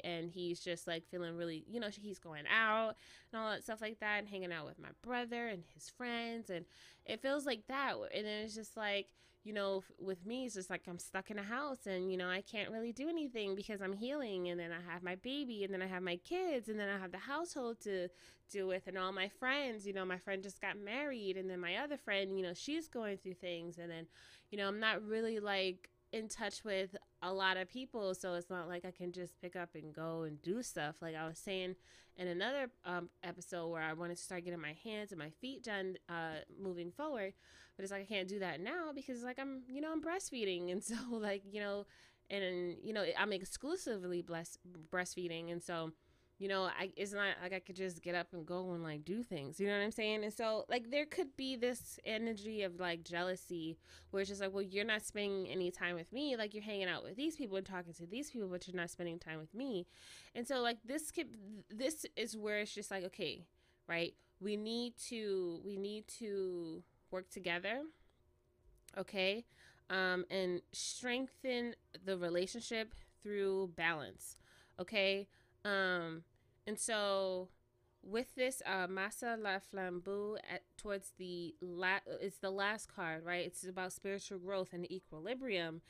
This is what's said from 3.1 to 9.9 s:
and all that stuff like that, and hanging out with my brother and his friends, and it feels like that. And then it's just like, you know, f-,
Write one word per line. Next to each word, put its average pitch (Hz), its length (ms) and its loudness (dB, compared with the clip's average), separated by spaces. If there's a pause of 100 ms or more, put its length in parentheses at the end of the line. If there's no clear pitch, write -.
and 226 100 -2
all 220 100 2
that 185 140 0
stuff 220 180 -4
like 214 180 -4
that, 208 200 4
and 208 80 -6
hanging 185 240 -2
out 160 120 -2
with 156 140 -8
my 160 100 -12 (140)
brother 240 460 0
and 185 160 -4 (100)
his - 160 -14
friends, 233 580 -2
and 170 160 -2 (400)
it 220 160 -2
feels 277 240 4
like 240 240 2
that. 262 280 2 (180)
And 208 100 0
then 214 200 0
it's 214 100 -6
just 220 200 -8
like, 202 340 2 (380)
you 214 60 -6
know, 196 260 4
f-, 190 220 -6